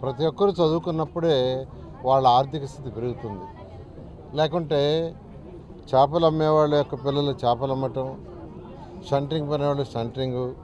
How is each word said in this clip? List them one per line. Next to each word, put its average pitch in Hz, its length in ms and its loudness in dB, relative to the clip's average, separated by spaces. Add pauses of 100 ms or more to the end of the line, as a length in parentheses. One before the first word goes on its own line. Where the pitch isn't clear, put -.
ప్రతి 135 240 -2
ఒక్కరూ 196 260 2
చదువుకున్నప్పుడే 160 1120 2 (380)
వాళ్ళ 131 220 6
ఆర్థిక 135 380 4
స్థితి 135 260 -12
పెరుగుతుంది. 110 540 -6 (920)
లేకుంటే 156 800 0 (800)
చేపలు 143 320 6
అమ్మేవాళ్ళ 156 480 6
యొక్క 147 200 2
పిల్లలు 139 360 0
చేపలు 131 420 2
అమ్మటం, 131 520 -4 (840)
షంటరింగ్ 143 400 0
పనేవాళ్ళు 143 340 0
షంటరింగ్ 127 800 -4